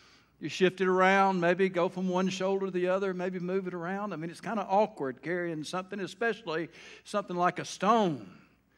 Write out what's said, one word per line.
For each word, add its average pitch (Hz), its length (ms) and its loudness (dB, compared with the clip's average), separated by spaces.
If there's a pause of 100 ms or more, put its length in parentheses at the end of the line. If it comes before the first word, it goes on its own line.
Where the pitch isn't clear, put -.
(420)
You 160 60 -6
shift 185 320 0
it 185 80 2
around, 190 500 6
maybe 180 300 4
go 185 200 0
from 185 200 -4
one 180 200 2
shoulder 190 380 -2
to 185 60 -4
the 180 160 0
other, 190 260 0
maybe 180 240 -4
move 180 300 -4
it 175 60 -6
around. 190 380 -6
I 156 40 -8
mean, 160 120 -6
it's 160 120 -14
kinda 202 280 -4
awkward 190 540 0
carrying 170 400 -4
something, 185 380 -6
especially 180 680 -4 (360)
something 196 320 -4
like 175 240 2
a 139 40 -4
stone, 185 640 2 (500)